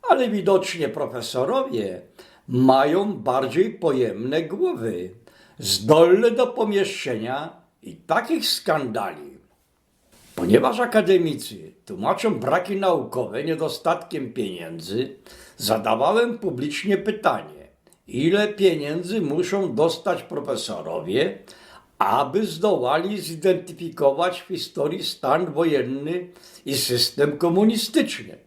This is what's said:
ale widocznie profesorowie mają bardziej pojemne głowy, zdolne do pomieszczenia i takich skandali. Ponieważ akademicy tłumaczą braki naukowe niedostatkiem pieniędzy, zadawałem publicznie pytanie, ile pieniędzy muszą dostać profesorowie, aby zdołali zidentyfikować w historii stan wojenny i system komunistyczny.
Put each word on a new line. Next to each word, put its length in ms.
ale 200
widocznie 600
profesorowie 1120
mają 640
bardziej 600
pojemne 680
głowy, 720
zdolne 720
do 160
pomieszczenia 1120
i 120
takich 520
skandali. 920
Ponieważ 440
akademicy 920
tłumaczą 540
braki 360
naukowe 680
niedostatkiem 920
pieniędzy, 840
zadawałem 800
publicznie 580
pytanie, 680
ile 400
pieniędzy 720
muszą 540
dostać 480
profesorowie, 1120
aby 460
zdołali 760
zidentyfikować 1200
w 60
historii 560
stan 500
wojenny 760
i 100
system 600
komunistyczny. 1080